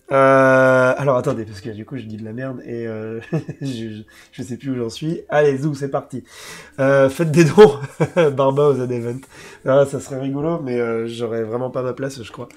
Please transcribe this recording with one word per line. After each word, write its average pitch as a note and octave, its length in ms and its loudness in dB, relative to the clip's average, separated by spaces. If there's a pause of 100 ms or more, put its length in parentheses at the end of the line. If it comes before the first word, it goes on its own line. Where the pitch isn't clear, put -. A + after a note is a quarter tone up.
(120)
Euh, C3 840 4
alors, C3+ 220 0
attendez, A#2 280 -4
parce G#2 160 -16
que A2+ 100 -10
du G#2+ 140 -12
coup, C3+ 120 -12
je A2+ 60 -12
dis G#2+ 140 -12
de A2 80 -12
la G#2+ 80 -12
merde B2+ 300 -10
et, A#2 220 -8
euh, A2 400 -8
<laughs> D3 360 -8
je, C#3+ 40 -8
je, A2+ 360 -8 (300)
je C3 120 -12
sais A2+ 140 -10
plus C#3 140 -8
où C3 40 -4
j'en A#2 140 -4
suis. D#3 400 -8
Allez, C#3+ 280 2
zou, D3 160 -2
c'est C#3 160 -8
parti. B2+ 340 -8 (560)
Euh, C3+ 300 4
faites D#3 220 -2
des E3 140 6
dons. C#3+ 340 8 (360)
<laughs> D#3+ 160 4
Barba C3+ 360 2
aux C#3 80 4
event. B2 440 -6 (460)
Ah, C3+ 200 4
ça C3+ 140 -6
serait C3+ 200 -10
rigolo, C#3+ 420 -4
mais, B2 180 -4
euh, A#2 280 -2
j'aurais A#2 360 -6
vraiment A#2+ 260 -6
pas B2+ 120 -6
ma B2+ 120 -6
place, C3 280 -10
je G#2 100 -16
crois. A#2+ 260 -16